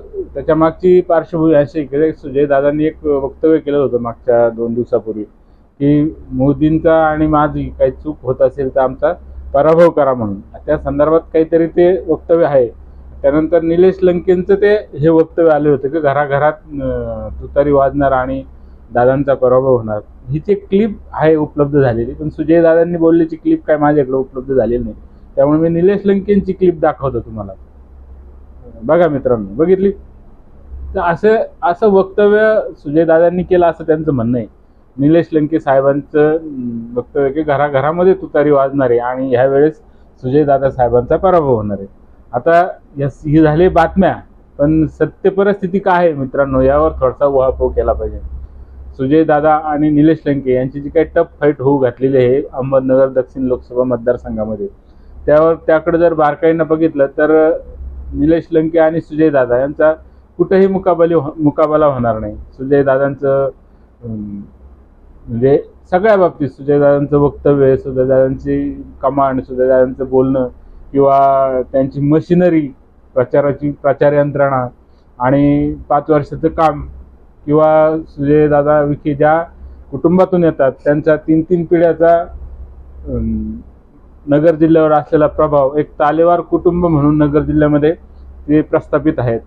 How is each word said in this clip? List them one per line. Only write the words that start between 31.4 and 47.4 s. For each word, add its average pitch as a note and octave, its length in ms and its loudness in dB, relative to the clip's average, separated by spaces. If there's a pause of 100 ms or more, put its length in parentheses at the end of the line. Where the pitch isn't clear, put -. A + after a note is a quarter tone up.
असं F3 260 0
वक्तव्य G#3 720 2 (160)
सुजयदादांनी E3 640 0
केलं F3 240 2
असं E3 180 -2
त्यांचं D#3 280 0
म्हणणं A#2+ 260 -2
आहे. G#2+ 80 -6 (520)
निलेश D#3 340 2
लंके D3+ 280 0
साहेबांचं, C#3+ 760 0
अं, B2 600 -8
वक्तव्य C3+ 360 -4
की D#3 120 -4
घराघरामध्ये D3 720 0
तुतारी D3+ 360 -2
वाजणार C3+ 400 2
आहे A#2+ 80 2
आणि B2+ 300 -4
ह्यावेळेस C#3 480 2 (460)
सुजयदादा C#3 480 0
साहेबांचा A#2+ 460 0
पराभव E3+ 380 2
होणार G#2 240 -4
आहे. - 280 -18 (260)
आता E3 360 2 (300)
या, C#3 80 -4
ही D3+ 320 -2
झाली D#3 300 4
बातम्या, E3 480 2 (420)
पण D#3 280 2
सत्य D#3 440 -4
परिस्थिती G3 480 -2
काय F3 280 0
आहे D#3+ 60 2
मित्रांनो, C3+ 480 -2
यावर D3 300 2 (100)
थोडासा B2+ 260 0
उहापोह C3 460 0